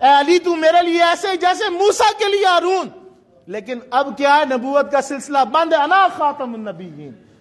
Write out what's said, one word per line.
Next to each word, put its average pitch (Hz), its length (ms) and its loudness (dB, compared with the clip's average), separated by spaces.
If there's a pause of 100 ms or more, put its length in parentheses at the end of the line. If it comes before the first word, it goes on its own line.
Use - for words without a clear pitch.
ए 262 60 6
अली, 285 300 4
तू 349 160 -2
मेरे 330 280 4
लिए 339 180 0
ऐसे 339 300 0
ही 381 60 -2
जैसे 359 320 -2
मूसा 403 420 2
के 415 180 -2
लिए 403 180 0
हारून। 349 460 0 (560)
लेकिन 214 340 -12 (100)
अब 269 240 -2
क्या 277 180 2
है, 294 200 0
नबूवत 277 380 -2
का 277 80 2
सिलसिला 277 440 -2
बंद 311 300 0
है। 311 60 2
"अना 359 280 2
खातमुन 269 600 -6
नबिय्यीन, 156 480 -16 (240)